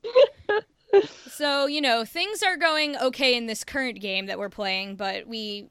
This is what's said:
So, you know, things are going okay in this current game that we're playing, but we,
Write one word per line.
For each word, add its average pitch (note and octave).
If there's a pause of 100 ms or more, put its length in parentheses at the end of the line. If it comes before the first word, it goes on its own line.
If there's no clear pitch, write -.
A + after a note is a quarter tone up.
(1300)
So, C#4+
you D4
know, A#3
things F#4+
are F#4
going D4+
okay B3+
in A#3
this A3
current B3+
game F#3+
that F#3+
we're G3+
playing, G3
but G3
we, G#3+